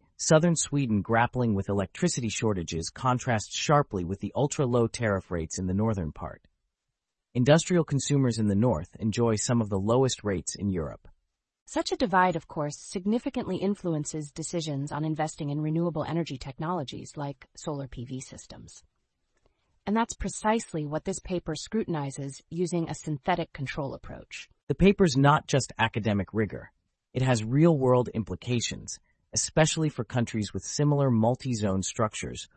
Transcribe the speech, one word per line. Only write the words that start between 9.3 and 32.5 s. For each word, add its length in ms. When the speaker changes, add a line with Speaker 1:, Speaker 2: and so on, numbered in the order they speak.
Speaker 1:
some 260
of 100
the 80
lowest 440
rates 320
in 160
Europe. 380
Speaker 2:
Such 220
a 60
divide, 400
of 100
course, 320
significantly 800
influences 760
decisions 600
on 120
investing 460
in 100
renewable 440
energy 340
technologies 800
like 400
solar 320
P 160
V 160
systems. 640
And 120
that's 180
precisely 720
what 180
this 140
paper 380
scrutinizes 920
using 400
a 60
synthetic 580
control 420
approach. 540
Speaker 1:
The 80
paper's 400
not 320
just 280
academic 560
rigor. 380
It 100
has 200
real-world 720
implications, 840
especially 560
for 160
countries 500
with 80
similar 480
multi-zone 720
structures 640